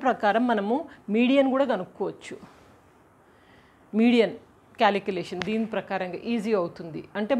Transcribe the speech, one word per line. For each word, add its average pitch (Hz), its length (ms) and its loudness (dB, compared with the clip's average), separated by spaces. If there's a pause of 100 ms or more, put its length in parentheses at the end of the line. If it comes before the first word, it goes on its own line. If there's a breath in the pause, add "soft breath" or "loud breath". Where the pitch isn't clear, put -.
ప్రకారం 226 460 2
మనము 208 240 0 (400 loud breath)
మీడియన్ 269 400 4
కూడా 277 180 2
కనుక్కోవచ్చు. - 640 -8 (1600 loud breath)
మీడియన్ 226 420 4 (460)
క్యాలిక్యులేషన్ 196 600 0
దీని 214 240 -2
ప్రకారంగా 190 540 -6 (140)
ఈజీ 220 200 -2
అవుతుంది. 170 480 -4 (140)
అంటే 214 240 -2